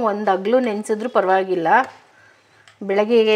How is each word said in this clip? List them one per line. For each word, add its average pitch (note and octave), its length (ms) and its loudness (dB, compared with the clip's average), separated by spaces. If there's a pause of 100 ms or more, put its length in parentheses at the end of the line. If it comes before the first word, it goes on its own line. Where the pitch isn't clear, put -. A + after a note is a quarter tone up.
(100)
ಒಂದು G#3 240 -4
ಹಗ್ಲು G3+ 240 0 (100)
ನೆನೆಸಿದ್ರೂ G#3+ 480 -4
ಪರವಾಗಿಲ್ಲ. F#3 520 0 (1200)
ಬೆಳಗ್ಗೆ G#3+ 320 2 (160)